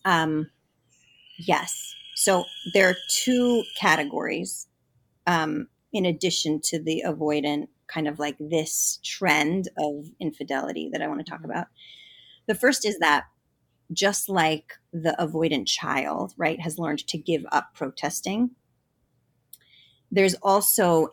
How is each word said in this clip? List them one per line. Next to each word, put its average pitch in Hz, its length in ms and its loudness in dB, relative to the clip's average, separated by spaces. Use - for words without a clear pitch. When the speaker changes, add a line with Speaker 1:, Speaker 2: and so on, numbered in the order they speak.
Speaker 1:
Um, 160 440 2
yes. - 560 -2
So 185 300 2
there 190 160 6
are 185 60 2
two 247 540 2
categories, 160 920 0
um, 160 400 0
in 202 140 0
addition 170 600 0
to 160 160 -2
the 160 240 -2
avoidant, 147 640 -2
kind 156 200 -4
of, 151 120 -6
like, 147 200 -4
this 156 640 -2
trend 170 760 0
of 147 320 -4
infidelity 147 720 -6
that - 100 -4
I 156 60 -4
wanna 151 160 -6
talk 160 180 -12
Speaker 2:
Mm-hmm. 160 100 -12
Speaker 1:
about. - 160 -6
The 214 80 0
first 254 300 2
is 196 140 -2
that 151 260 4
just 196 360 0
like 160 500 0
the 165 280 0
avoidant 160 480 0
child, - 680 -2
right, 160 220 -2
has 160 200 -6
learned 156 280 -2
to - 120 -6
give 151 320 -2
up - 240 0
protesting, 185 760 -4
there's 190 240 6
also 190 760 4